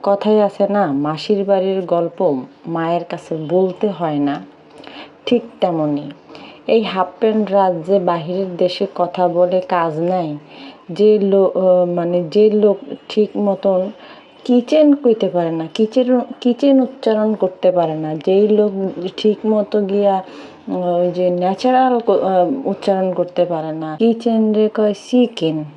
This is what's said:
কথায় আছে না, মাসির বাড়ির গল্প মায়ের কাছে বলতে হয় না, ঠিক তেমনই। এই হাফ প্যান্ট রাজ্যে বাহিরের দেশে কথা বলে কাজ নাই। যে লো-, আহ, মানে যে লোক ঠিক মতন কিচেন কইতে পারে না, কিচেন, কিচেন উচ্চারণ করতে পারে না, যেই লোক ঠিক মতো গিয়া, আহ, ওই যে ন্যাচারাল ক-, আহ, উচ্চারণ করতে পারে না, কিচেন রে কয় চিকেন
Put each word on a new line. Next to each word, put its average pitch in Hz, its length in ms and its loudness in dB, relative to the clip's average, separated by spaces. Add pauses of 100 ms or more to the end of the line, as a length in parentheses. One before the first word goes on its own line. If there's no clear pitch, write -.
কথায় 208 400 2
আছে 202 240 0
না, 196 240 0
মাসির 156 520 -4
বাড়ির 190 380 0
গল্প 170 600 -2 (260)
মায়ের 165 360 -2
কাছে 165 340 -10 (120)
বলতে 180 380 0
হয় 160 320 -4
না, 143 260 -4 (800)
ঠিক 233 160 2 (200)
তেমনই। 151 480 -2 (580)
এই 226 160 2
হাফ 185 240 -2 (120)
প্যান্ট 214 320 0
রাজ্যে 190 480 2
বাহিরের 180 580 -4
দেশে 185 380 0
কথা 180 320 0
বলে 180 420 2
কাজ 165 300 -2
নাই। 170 380 -2 (520)
যে 208 300 4
লো-, 196 400 2
আহ, 185 260 4
মানে 175 460 -2
যে 214 180 4
লোক 208 280 2 (320)
ঠিক 208 280 0
মতন 196 540 0 (520)
কিচেন 285 500 4
কইতে 233 360 2
পারে 170 220 -2
না, 165 220 -4
কিচেন, 240 460 0 (220)
কিচেন 262 400 2
উচ্চারণ 220 520 0
করতে 185 380 0
পারে 165 240 0
না, 156 200 -6
যেই 196 320 2
লোক 208 240 2 (460)
ঠিক 208 280 0
মতো 214 360 0
গিয়া, 196 340 0
আহ, - 600 -10
ওই 175 360 0
যে 180 180 0
ন্যাচারাল 240 680 0
ক-, 226 120 -2
আহ, 180 560 0
উচ্চারণ 190 460 -2
করতে 175 320 -2
পারে 160 260 -6
না, 156 280 -8
কিচেন 226 540 0
রে 214 200 2
কয় 214 200 0
চিকেন 170 680 -2 (140)